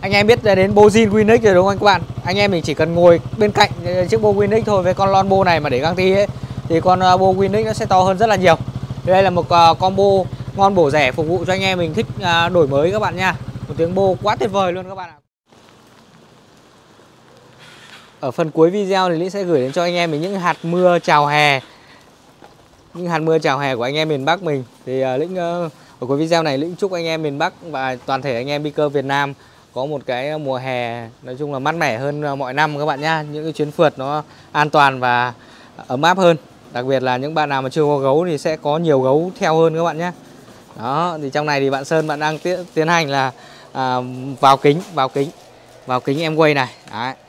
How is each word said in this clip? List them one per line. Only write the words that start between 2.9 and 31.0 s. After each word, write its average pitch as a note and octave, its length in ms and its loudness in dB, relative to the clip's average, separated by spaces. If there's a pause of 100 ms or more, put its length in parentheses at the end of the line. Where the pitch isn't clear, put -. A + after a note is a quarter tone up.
ngồi E3+ 240 6 (180)
bên G#3 140 2
cạnh, G3+ 180 2 (160)
ờ, F3+ 200 0
chiếc A3 160 0
bô G#3 120 2
Winix G3+ 320 2
thôi, G3+ 180 2
với F3+ 100 2
con G3 180 2
lon G3 180 2
bô F#3+ 140 4
này E3+ 160 4
mà D3 100 -4
để B2+ 100 0
găng D#3+ 160 -2
ti F#3 180 2
ấy, G3+ 140 2 (420)
thì E3 120 2
con, F#3 180 2
ờ, F#3 180 4
bô F#3+ 160 4
Winix G3 320 0
nó A3 80 -4
sẽ A3 120 -4
to F#3 160 2
hơn F#3+ 160 2
rất A3 120 2
là G#3 60 4
nhiều. F3+ 200 4 (500)
Đây F#3 180 4
là F#3+ 60 4
một, F3 200 -2
ờ, E3+ 300 6
combo F#3+ 240 0 (520)
ngon G3 200 2
bổ D#3 160 4
rẻ C#3+ 200 2
phục D3+ 160 -4
vụ E3+ 200 -2
cho F#3 60 0
anh F#3+ 80 -2
em F#3+ 180 0
mình D#3+ 140 -2
thích, A3+ 120 -2 (160)
à, E3+ 280 0
đổi F3 180 4
mới C#3+ 240 0
các G#3+ 80 -2
bạn F3+ 160 -4
nha. F#3 200 -2 (320)
Một - 100 -12
tiếng E3 180 -2
bô F#3+ 280 2
quá G#3+ 120 0
tuyệt G#3+ 160 -4
vời F#3+ 220 -2
luôn F#3 160 -10
các F#3+ 60 -14
bạn F3+ 140 -14
ạ. D3+ 80 -20 (3000)
Ở C3+ 120 -4
phần D#3+ 200 -4
cuối D#3+ 180 4
video F#3+ 400 0
thì E3+ 60 0
Linh F3 140 -4
sẽ G3 140 -6
gửi E3 180 2
đến C3 100 -4
cho F3 120 -2
anh F3 120 -2
em E3+ 160 -2
mình D3 100 -4
những G3 180 -4
hạt E3+ 240 -2
mưa F3 360 2
chào D3+ 260 2
hè. D3 340 2 (1300)
Những F3 140 -8
hạt E3 120 -2
mưa D#3+ 200 2
chào D3 200 0
hè C#3 160 -2
của A2+ 80 -4
anh C#3 120 -4
em D#3 140 -2
miền C3+ 160 -2
Bắc F3 180 0
mình. D3 200 -2 (220)
Thì, C3 160 -4
ờ, C3 160 -2
Linh, F3 180 -6
ờ, E3+ 340 -4 (300)
ở B2 80 -8
cuối C#3 100 0
video D#3+ 260 0
này C#3+ 140 -2
Linh E3+ 180 -6
chúc F#3+ 160 -4
anh E3+ 140 -6
em D#3+ 180 -4
miền C#3+ 140 -6
Bắc E3+ 240 -4
và C3 440 -6
toàn C3+ 160 -4
thể C3 140 -4
anh B2+ 140 -6
em D3 140 -4
Biker D3 280 -2
Việt C#3 140 -2
Nam C#3+ 280 -2 (400)
có B2+ 120 -6
một D3 200 -8
cái C3+ 320 -6
mùa C3+ 200 -6
hè A#2+ 500 -8 (160)